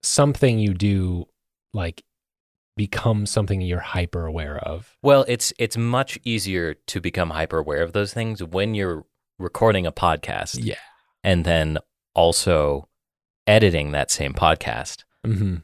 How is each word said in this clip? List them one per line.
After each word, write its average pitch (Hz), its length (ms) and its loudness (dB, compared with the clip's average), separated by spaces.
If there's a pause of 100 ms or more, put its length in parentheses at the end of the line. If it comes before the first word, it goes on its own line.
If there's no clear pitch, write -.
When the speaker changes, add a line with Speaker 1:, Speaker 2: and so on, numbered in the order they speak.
Speaker 1:
something 135 560 4
you 104 140 2
do, 92 540 0 (460)
like, 87 300 -6 (720)
becomes 104 560 0
something 98 300 0
you're 87 180 -2
hyper 87 460 -4
aware 78 320 -8
of? 80 440 -10
Speaker 2:
Well, 139 260 6
it's, 120 300 -2
it's 117 200 -2
much 123 460 -2
easier 92 500 -2
to - 280 -8
become 85 300 -2
hyper 80 280 -4
aware 76 220 -2
of 85 120 -4
those 101 200 -2
things 110 300 -6
when 95 320 -2
you're 90 300 -4 (340)
recording 95 460 2
a 80 60 -2
podcast. - 720 -2
Speaker 1:
Yeah. - 140 -6 (480)
Speaker 2:
And 87 220 2
then 78 320 2 (360)
also 78 760 2 (580)
editing 90 460 4
that 71 200 -2
same 69 220 -4
podcast. 65 720 0 (220)
Speaker 1:
Mm-hmm. 98 380 0